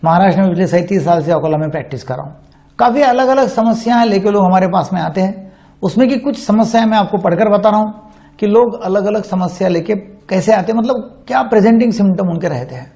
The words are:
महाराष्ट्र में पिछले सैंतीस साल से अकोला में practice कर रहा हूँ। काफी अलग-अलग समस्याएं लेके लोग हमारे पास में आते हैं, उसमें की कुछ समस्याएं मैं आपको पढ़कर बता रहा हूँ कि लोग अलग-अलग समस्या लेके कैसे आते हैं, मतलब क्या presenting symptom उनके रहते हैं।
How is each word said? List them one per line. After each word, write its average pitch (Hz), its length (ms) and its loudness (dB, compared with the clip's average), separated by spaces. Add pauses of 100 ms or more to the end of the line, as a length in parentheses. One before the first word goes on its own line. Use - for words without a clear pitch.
महाराष्ट्र 175 380 4
में 190 80 2
पिछले 175 160 0
सैंतीस 175 380 0
साल 170 180 2
से 160 100 -2
अकोला 156 260 0
में 156 120 -4
practice 139 320 -10
कर 127 120 -8
रहा 143 120 -10
हूँ। 147 100 -18 (420)
काफी 247 220 2
अलग-अलग 262 480 2
समस्याएं 233 580 0
लेके 202 240 0
लोग 202 140 2
हमारे 185 220 2
पास 180 260 -2
में 185 80 -4
आते 175 200 -4
हैं, 190 320 -6 (300)
उसमें 233 260 2
की 269 80 0
कुछ 269 280 -6
समस्याएं 226 420 2
मैं 220 120 2
आपको 196 200 0
पढ़कर 175 300 0
बता 208 220 2
रहा 214 80 2
हूँ 214 140 -2 (480)
कि 214 60 -2
लोग 233 360 2
अलग-अलग 202 400 -2
समस्या 185 460 -4
लेके 175 260 -2 (340)
कैसे 190 240 0
आते 202 200 0
हैं, 220 60 0
मतलब 233 480 -2
क्या - 160 0
presenting 226 500 4
symptom 190 360 0
उनके 170 200 -4
रहते 131 260 -8
हैं। 123 220 -16